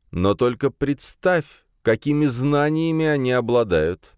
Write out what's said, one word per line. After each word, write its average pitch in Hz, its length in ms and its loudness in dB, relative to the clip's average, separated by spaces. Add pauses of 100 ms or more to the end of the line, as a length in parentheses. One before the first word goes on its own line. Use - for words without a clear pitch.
(120)
но 95 240 0
только 123 340 0
представь, 147 760 -2 (360)
какими 147 440 0
знаниями 147 800 0
они 139 260 0
обладают, 110 880 0